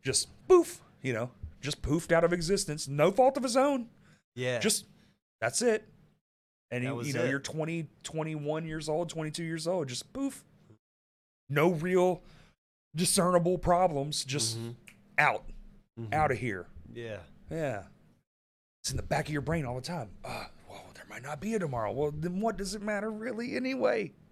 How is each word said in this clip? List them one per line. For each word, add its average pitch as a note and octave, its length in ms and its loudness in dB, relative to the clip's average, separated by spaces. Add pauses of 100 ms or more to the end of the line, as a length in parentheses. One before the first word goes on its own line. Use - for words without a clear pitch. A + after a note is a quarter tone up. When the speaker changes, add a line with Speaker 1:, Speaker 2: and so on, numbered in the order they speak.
Speaker 1:
Just - 260 0 (200)
poof, F4+ 340 6 (200)
you B2+ 100 -2
know, A#2+ 180 -2 (300)
just - 220 -6
poofed D#3+ 300 2
out E3 120 6
of E3+ 80 6
existence. E3 560 -2
No D3 240 6
fault C4 240 6
of B3+ 60 -2
his B3 140 0
own. C4 320 2 (460)
Speaker 2:
Yeah. B2 240 0
Speaker 1:
Just, - 280 0 (540)
that's A#2 220 0
it. A3+ 260 2 (840)
And B2 140 -4
Speaker 2:
That C3 40 -2
Speaker 1:
you, C3+ 80 -4
Speaker 2:
was A#2+ 120 -6
Speaker 1:
you C3+ 60 -6
know, A#2+ 100 0
Speaker 2:
it. - 60 0
Speaker 1:
you're C#3 100 -2
twenty, D#3+ 460 -6 (160)
twenty-one D#3 640 -6
years D#3 220 -8
old, D#3+ 200 -2
twenty-two D#3 360 -6
years D#3+ 240 -4
old, F3 200 0
just B2 240 -10
poof. C4+ 320 -6 (1040)
No C#3+ 220 4
real F3+ 520 2 (720)
discernible F3 640 4
problems, E3 680 2
just A2+ 340 -2
Speaker 2:
Mm-hmm. A#2 120 -8 (480)
Speaker 1:
out, C3+ 260 4 (540)
Speaker 2:
Mm-hmm. A2+ 160 -6
Speaker 1:
outta D3 200 2
here. G#2 320 -6 (260)
Speaker 2:
Yeah. A2+ 260 -10 (320)
Speaker 1:
Yeah. C#3 340 -4 (1000)
It's - 80 -4
in C3 60 -4
the B2+ 60 -4
back D3 240 -2
of D3+ 60 -6
your D3 100 0
brain D#3 220 0
all B2 120 -6
the B2+ 40 -6
time. B2 300 -8 (140)
Uh, - 200 -8 (240)
well, - 160 -18 (100)
there - 140 -20
might - 140 -16
not D3 180 -8
be A3 140 -2
a A3 40 2
tomorrow. A#2+ 340 0
Well, D3 180 0
then F3 300 -4
what A3 160 0
does F#3+ 180 -6
it G#3 80 -8
matter G#3 280 -2
really A3 460 -6
anyway? B3+ 560 0 (200)